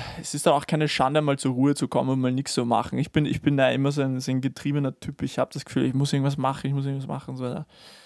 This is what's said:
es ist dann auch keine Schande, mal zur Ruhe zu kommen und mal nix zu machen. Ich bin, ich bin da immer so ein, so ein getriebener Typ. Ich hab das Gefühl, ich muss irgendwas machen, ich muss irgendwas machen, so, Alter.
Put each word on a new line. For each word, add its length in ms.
es 140
ist 120
dann 80
auch 120
keine 220
Schande, 320
mal 180
zur 160
Ruhe 200
zu 120
kommen 240
und 100
mal 120
nix 220
zu 100
machen. 340
Ich 140
bin, 140
ich 160
bin 140
da 140
immer 220
so 100
ein, 180
so 120
ein 80
getriebener 580
Typ. 240
Ich 160
hab 120
das 140
Gefühl, 200
ich 100
muss 180
irgendwas 260
machen, 280
ich 80
muss 120
irgendwas 220
machen, 280
so, 80
Alter. 220